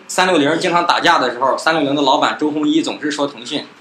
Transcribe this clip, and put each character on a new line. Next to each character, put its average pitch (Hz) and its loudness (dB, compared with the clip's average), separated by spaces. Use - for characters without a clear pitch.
三 185 0
六 185 2
零 151 2
经 175 -2
常 170 0
打 113 0
架 165 4
的 123 0
时 117 -8
候， 131 0
三 165 0
六 160 0
零 139 0
的 147 0
老 139 4
板 135 0
周 151 0
鸿 151 -2
祎 156 4
总 107 -6
是 147 -4
说 143 -2
腾 123 -10
讯 139 -8